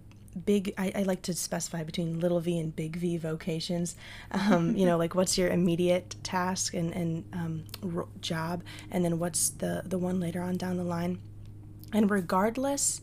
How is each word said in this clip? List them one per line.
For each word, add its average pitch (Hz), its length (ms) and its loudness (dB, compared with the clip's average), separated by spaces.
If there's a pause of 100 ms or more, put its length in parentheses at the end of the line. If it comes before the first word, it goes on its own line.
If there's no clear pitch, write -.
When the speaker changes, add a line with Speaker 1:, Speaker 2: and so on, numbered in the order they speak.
(440)
Speaker 1:
big, 202 320 2
I, 190 200 -2
I 202 80 2
like 185 180 0
to 175 120 -2
specify 165 500 -4
between 165 360 -2
little 175 200 4
V 170 180 0
and 160 180 -2
big 160 200 -4
V 170 200 0
vocations. 165 800 -2 (340)
Um, 196 460 4
you 190 80 6
know, 170 140 6
Speaker 2:
<laughs> 170 40 4
Speaker 1:
like, 165 120 0
what's 185 240 4
your 180 100 4
immediate 175 760 2
task 185 520 -2
and, 170 180 0
and, 170 400 -2
um, 165 320 -4 (160)
ro-, 175 280 -4 (120)
job, 170 420 -2 (280)
and 180 140 2
then 170 140 2
what's 170 320 0
the, 175 360 -4
the 185 120 -2
one 180 220 0
later 175 220 -2
on 180 160 -2
down 180 180 -2
the 180 80 -2
line. 175 340 -2 (760)
And 214 160 6
regardless, 226 920 2